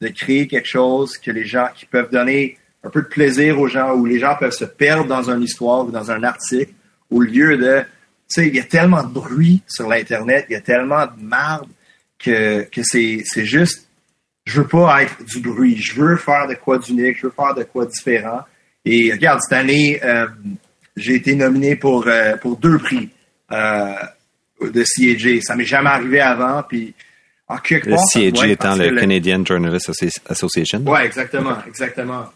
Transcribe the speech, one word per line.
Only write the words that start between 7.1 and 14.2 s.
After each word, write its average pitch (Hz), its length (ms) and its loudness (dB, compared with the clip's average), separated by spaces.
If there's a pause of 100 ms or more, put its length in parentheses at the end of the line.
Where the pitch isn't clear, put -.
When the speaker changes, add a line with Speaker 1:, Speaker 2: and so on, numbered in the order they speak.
Speaker 1:
lieu 135 360 4
de, 131 240 2
tu 127 60 -8 (400)
sais, 165 200 0
il 135 80 0
y 127 40 -2
a 123 40 -4
tellement 170 400 4
de 127 100 -10
bruit 156 540 2
sur 117 200 -8
l'Internet, 117 600 0
il 120 40 -6
y - 20 -2
a 104 60 -6
tellement 131 440 0
de 117 160 -10
marde 139 460 -4 (520)
que, 107 440 0
que - 200 -10
c'est, 113 420 -2
c'est 110 200 -6
juste, 151 420 0 (580)